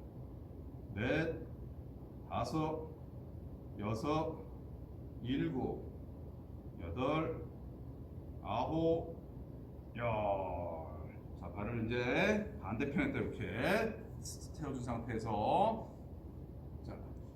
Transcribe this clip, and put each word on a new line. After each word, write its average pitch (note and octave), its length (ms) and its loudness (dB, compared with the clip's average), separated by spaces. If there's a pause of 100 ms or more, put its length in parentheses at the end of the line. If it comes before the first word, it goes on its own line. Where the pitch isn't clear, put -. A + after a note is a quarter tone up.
(920)
넷, D3+ 460 2 (920)
다섯, D#3 580 2 (920)
여섯, A2+ 580 2 (840)
일곱, C#3 640 2 (960)
여덟, C#3+ 600 2 (1000)
아홉, D#3+ 760 4 (800)
열. A#2+ 100 2 (1300)
자, F2+ 140 -4
발을 A2+ 320 0
이제 C3+ 760 6
반대편에다 A2+ 580 2
이렇게 C3+ 760 2 (260)
세워준 - 580 -4
상태에서, A#2+ 1080 4 (960)
자, - 120 -6 (400)